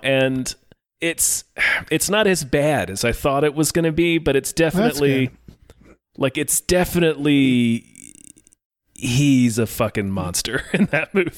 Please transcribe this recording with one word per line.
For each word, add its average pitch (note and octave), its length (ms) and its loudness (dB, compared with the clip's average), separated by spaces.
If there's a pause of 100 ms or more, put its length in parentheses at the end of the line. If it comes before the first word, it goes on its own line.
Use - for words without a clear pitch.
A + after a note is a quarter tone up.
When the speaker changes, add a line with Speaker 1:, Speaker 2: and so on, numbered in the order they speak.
Speaker 1:
And C3 500 0 (480)
it's, - 440 -2 (440)
it's D#3 200 -2
not G#3 180 2
as F3+ 160 0
bad C#3 460 0
as G2 160 -4
I A#2 80 0
thought C#3 320 0
it D3 100 2
was D3+ 160 0
gonna E3 220 0
be, E3+ 240 2
but D#3 180 0
it's C#3 160 -2
Speaker 2:
That's D#3+ 240 0
Speaker 1:
definitely, C#3+ 520 2
Speaker 2:
good. - 680 -20 (220)
Speaker 1:
like, C3+ 200 -2
it's - 220 -2
definitely, C#3+ 1300 2 (1080)
he's B2+ 640 2
a A2+ 80 2
fucking G#2 460 -4
monster G2 560 -6
<laughs> - 60 -8
in G3 140 2
that - 260 -4
movie. F#3 240 -2